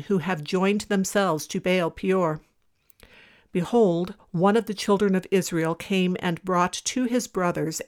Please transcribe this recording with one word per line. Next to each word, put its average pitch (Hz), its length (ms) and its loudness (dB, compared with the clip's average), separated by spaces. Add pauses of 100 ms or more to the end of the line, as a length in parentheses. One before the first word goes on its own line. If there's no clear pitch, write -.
who 196 100 2
have 160 260 -4
joined 196 380 0
themselves 190 640 0
to - 160 -6
Baal 180 280 2
Peor." 180 520 0 (1080)
Behold, 180 640 2 (160)
one 190 240 2
of 226 120 2
the 208 80 -6
children 196 400 2
of 185 160 0
Israel 170 440 0
came 185 460 -2
and 170 240 -4
brought 180 300 0
to - 300 -4
his 240 220 -2
brothers 170 600 -2